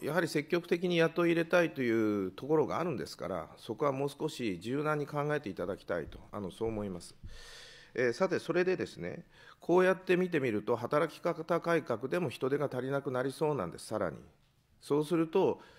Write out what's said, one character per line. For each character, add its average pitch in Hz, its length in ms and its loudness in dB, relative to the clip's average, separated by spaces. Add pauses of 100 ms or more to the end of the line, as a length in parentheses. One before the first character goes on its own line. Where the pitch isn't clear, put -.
や 143 120 -2
は 180 80 4
り 160 60 2
積 147 220 -2
極 170 160 0
的 180 220 0
に 180 100 2
雇 165 300 4
い - 20 6
入 165 60 4
れ 165 100 2
た 175 180 4
い 156 100 0
と 135 100 -2
い 107 420 4
う 92 60 -4
と - 160 -10
こ 156 80 4
ろ 143 100 4
が 92 140 0
あ 165 40 0
る 180 60 -2
ん 127 80 -2
で 73 80 -4
す - 120 -12
か 82 100 -6
ら、 82 300 -4
そ - 180 -8
こ 147 100 -2
は 143 60 4
も 135 140 -2
う 143 40 -4
少 151 200 -6
し 107 300 -4
柔 127 220 -4
軟 151 160 0
に 147 80 -4
考 143 180 -4 (120)
え 147 40 -2
て 123 100 -6
い 87 40 -6
た 92 140 -4
だ 92 100 -4
き - 80 -20
た 90 140 -2
い 71 80 -6
と、 - 120 -14 (120)
あ 104 80 -8
の、 95 100 -6
そ 113 160 -6
う 113 40 -2
思 107 160 -4
い 98 40 -6
ま 87 100 -8
す。 - 140 -16 (800)
え 123 160 2
ー、 117 40 0
さ 190 140 0
て、 156 120 -2
そ - 140 -4
れ - 100 2
で 143 120 2
で 104 100 -2
す - 120 -10
ね、 87 280 -8 (340)
こ 175 200 4
う 180 40 8
や 185 100 6
っ 180 80 -2
て 180 140 2
見 180 140 2
て 165 100 0
み 131 120 2
る 104 100 0
と、 120 140 0
働 147 380 0
き - 60 -18
方 165 400 0
改 170 240 2
革 120 240 -2
で 175 120 -2
も 156 100 0
人 131 200 -2
手 143 80 2
が 143 140 -2
足 127 120 -2
り 135 80 -4
な 139 100 0
く 139 80 -6
な 127 140 0
り 135 80 0
そ 151 220 0
う - 20 0
な 98 100 -2
ん 82 60 -6
で - 80 -14
す、 - 80 -14
さ 110 100 -2
ら 90 140 0
に。 62 60 -10 (640)
そ 143 180 0
う 147 60 0
す 170 100 0
る 160 120 4
と、 160 320 2 (200)